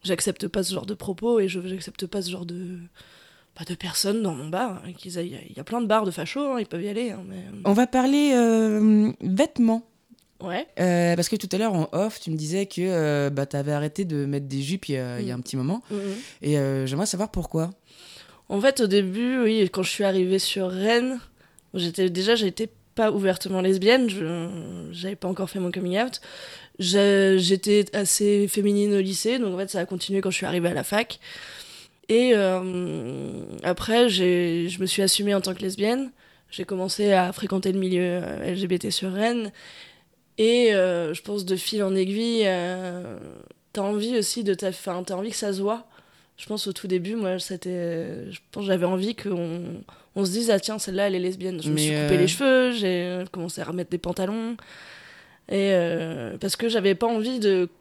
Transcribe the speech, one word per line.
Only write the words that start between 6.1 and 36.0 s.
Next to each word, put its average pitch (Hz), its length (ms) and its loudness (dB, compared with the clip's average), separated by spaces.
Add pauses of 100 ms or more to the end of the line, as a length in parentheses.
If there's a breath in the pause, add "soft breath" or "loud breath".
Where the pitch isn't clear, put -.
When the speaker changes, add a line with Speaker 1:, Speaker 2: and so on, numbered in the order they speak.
Speaker 1:
fachos, 269 400 -4
hein, 247 80 -2
ils 208 60 -4
peuvent 170 180 -8
y 202 40 -4
aller, 226 220 -4
hein, 196 160 -10
mais, 190 120 -14
euh. 196 260 -14
Speaker 2:
On 202 80 4
va 240 160 6
parler, 277 460 4
euh, 220 760 6 (120)
vêtements. 226 600 2 (580)
Speaker 1:
Ouais. 190 260 -6 (120)
Speaker 2:
Euh, 175 380 4
parce 170 120 0
que 220 80 -2
tout 190 140 -6
à 185 80 0
l'heure, 214 160 0
en 160 180 2
off, 208 280 -2
tu - 100 -8
me 160 60 -2
disais 165 300 -2
que, 185 140 -6
euh, 151 500 2
bah, 139 160 -2
t'avais 143 260 -2
arrêté 151 320 -2
de 151 200 -2
mettre 143 220 -2
des 135 160 -4
jupes 170 260 -4
il 147 40 -2
y 135 40 0
a, 123 240 -4
il - 60 -4
y 127 40 -4
a 123 60 -4
Speaker 1:
Mm. - 20 -6
Speaker 2:
un 127 40 -8
petit - 140 -8
moment. 156 340 -2
Speaker 1:
Mm, 208 60 -6
mm. 202 40 -4 (420 loud breath)
Speaker 2:
Et, 147 160 2
euh, 135 280 0
j'aimerais 143 200 -2
savoir 208 240 -4
pourquoi. 165 400 -4 (760 loud breath)
Speaker 1:
En 202 120 0
fait, 269 200 4
au 226 60 4
début, 208 540 2
oui, 220 320 4
quand 196 100 -2
je 175 80 -2
suis - 140 -2
arrivée 190 340 2
sur 190 320 -2
Rennes, 233 480 0 (560 soft breath)
j'étais, 180 340 0
déjà, 185 260 2
j'étais 220 340 -2 (260)
pas 214 160 4
ouvertement 190 500 0
lesbienne, 196 480 4
je, 170 400 -4 (440)
j'avais 180 240 -8
pas 190 120 -6
encore 190 220 -4
fait - 80 -8
mon 180 140 -2
coming 180 280 -2
out. 247 200 -4 (580 loud breath)
Je, 196 600 6
j'étais 196 540 4
assez 202 540 4
féminine 202 480 2
au 196 60 4
lycée, 196 400 0
donc 202 140 0
en 180 40 -4
fait, 190 120 -4
ça 190 100 -2
a 175 60 -2
continué 196 340 -2
quand 185 100 0
je 180 60 -2
suis 175 100 -4
arrivée 170 220 0
à 175 60 0
la 135 100 -2
fac. 220 340 -2 (920 loud breath)
Et, 240 260 6
euh, 180 1080 -2 (220)
après, 226 440 4
j'ai, 175 600 2
je 180 120 -8
me 190 60 -2
suis 190 160 0
assumée 202 320 2
en 196 60 2
tant 190 120 -2
que 180 100 -8
lesbienne. 214 480 -2 (400 soft breath)